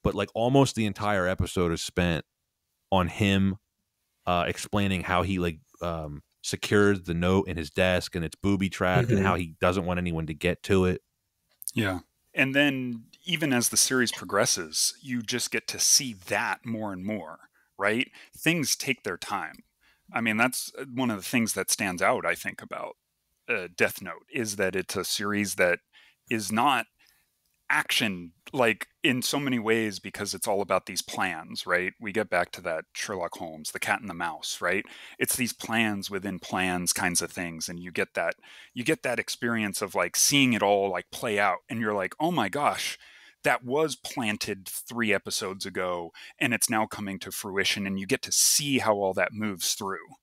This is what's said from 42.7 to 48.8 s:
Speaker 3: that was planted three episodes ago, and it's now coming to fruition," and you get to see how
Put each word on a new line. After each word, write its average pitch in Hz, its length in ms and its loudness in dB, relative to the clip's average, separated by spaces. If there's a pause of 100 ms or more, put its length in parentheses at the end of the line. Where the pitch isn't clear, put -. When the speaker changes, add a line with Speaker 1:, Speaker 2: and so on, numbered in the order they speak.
Speaker 3:
that 127 220 2
was 139 300 2
planted 104 760 -4
three 113 440 0
episodes 98 520 -2
ago, 90 460 -4 (280)
and 123 140 2
it's - 160 0
now 110 160 2
coming 98 340 -8
to 95 120 -12
fruition," 98 560 -2
and 98 120 -2
you 98 80 -6
get 127 160 0
to - 80 -8
see 139 480 4
how 107 160 4